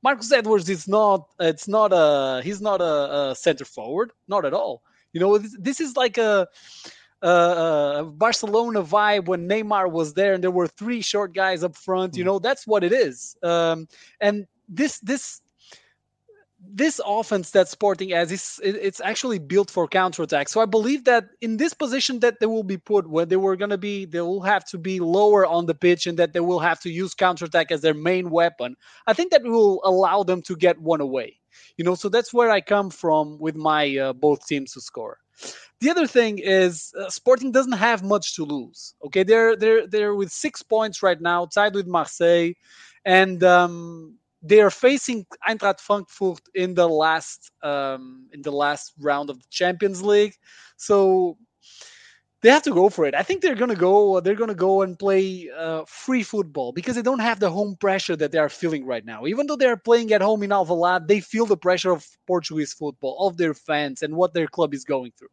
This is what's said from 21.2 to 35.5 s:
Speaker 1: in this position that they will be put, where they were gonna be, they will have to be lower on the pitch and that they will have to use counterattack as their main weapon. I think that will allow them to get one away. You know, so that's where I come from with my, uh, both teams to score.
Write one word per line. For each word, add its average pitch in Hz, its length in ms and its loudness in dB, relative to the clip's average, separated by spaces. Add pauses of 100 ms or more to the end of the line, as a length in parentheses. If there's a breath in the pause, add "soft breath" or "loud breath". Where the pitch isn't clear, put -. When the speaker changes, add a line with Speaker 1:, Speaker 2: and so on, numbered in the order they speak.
Speaker 1:
in 220 160 -4
this 320 160 -2
position 262 460 -4
that 233 200 2
they 220 60 0
will 220 160 -2
be 190 160 -6
put, 196 300 0
where 160 180 0
they 180 100 0
were 190 200 2
gonna 202 220 -4
be, 196 280 -8
they 170 160 -6
will 180 180 -4
have 190 260 0
to 190 120 -12
be 185 200 -6
lower 196 480 4
on 170 200 0
the 165 80 0
pitch 175 320 2
and 170 120 -6
that 165 140 2
they 175 80 -2
will 175 200 0
have 165 200 0
to 180 100 -10
use 175 240 -6
counterattack 170 560 0
as 151 120 -4
their 160 120 4
main 175 360 -2
weapon. 165 460 0 (300 soft breath)
I 226 60 2
think 349 200 0
that 285 100 6
will 226 420 2
allow 190 380 4
them 180 200 -2
to 185 140 -10
get 170 240 2
one 160 220 0
away. 131 360 -6 (380 soft breath)
You 170 80 -6
know, 180 100 2
so 190 140 -6
that's 233 240 -2
where 240 180 4
I 202 120 2
come 202 260 0
from 156 500 -2
with 156 180 -6
my, 151 420 0
uh, 135 160 -2
both 143 320 0
teams 139 260 -6
to 127 80 -20
score. - 380 -14 (600 loud breath)